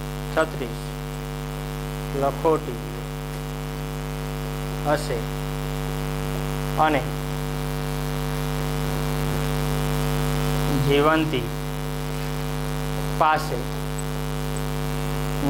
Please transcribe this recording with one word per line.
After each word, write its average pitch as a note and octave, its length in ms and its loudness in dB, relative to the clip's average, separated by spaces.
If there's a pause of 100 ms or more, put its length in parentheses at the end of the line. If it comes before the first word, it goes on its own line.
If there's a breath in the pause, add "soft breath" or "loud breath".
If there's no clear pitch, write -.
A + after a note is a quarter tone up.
(360)
છત્રીસ D3+ 540 -2 (1300)
લખોટી C#3+ 600 0 (2000)
હશે - 280 2 (1700)
અને C4+ 220 4 (3750)
જીવંતી D3 640 4 (1700)
પાસે - 380 4 (1900)